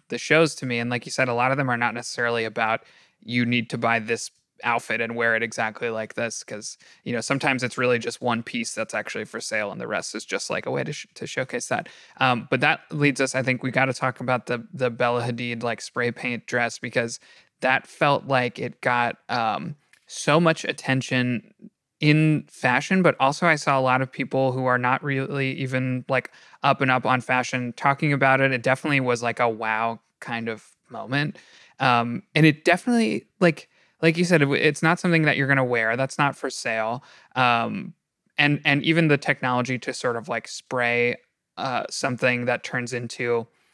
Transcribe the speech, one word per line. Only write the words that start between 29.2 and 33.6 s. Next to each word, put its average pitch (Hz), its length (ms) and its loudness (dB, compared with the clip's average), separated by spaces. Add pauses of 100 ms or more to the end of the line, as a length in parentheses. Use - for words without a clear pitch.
like, 117 160 -2
a 120 100 4
wow 110 500 -2 (220)
kind 113 280 -6
of 107 160 -8 (240)
moment. 127 480 -4 (420)
Um, 120 440 2 (100)
and 156 120 6
it 151 200 6
definitely, 220 600 2 (140)
like, 165 300 2 (320)